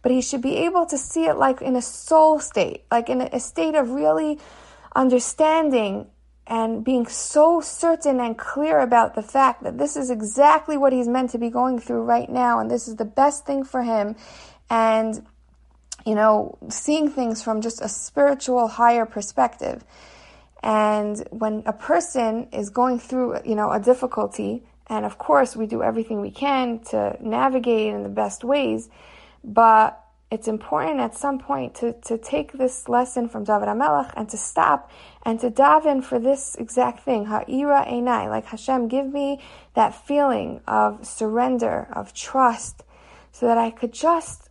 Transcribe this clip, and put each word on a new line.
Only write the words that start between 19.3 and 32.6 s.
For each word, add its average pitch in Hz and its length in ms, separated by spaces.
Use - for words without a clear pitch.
And 214 680
when 214 340
a 220 80
person 240 800
is 202 180
going 247 280
through, 254 460
you 220 100
know, 208 160
a 220 80
difficulty, 220 840
and 214 180
of 202 120
course 277 360
we 220 120
do 220 140
everything 220 400
we 202 120
can 254 480
to 202 300
navigate 233 720
in 202 80
the 202 60
best 202 340
ways, 240 460
but 220 540
it's 220 180
important 277 520
at 226 140
some 277 260
point 269 340
to, 233 180
to 226 120
take 294 360
this 254 360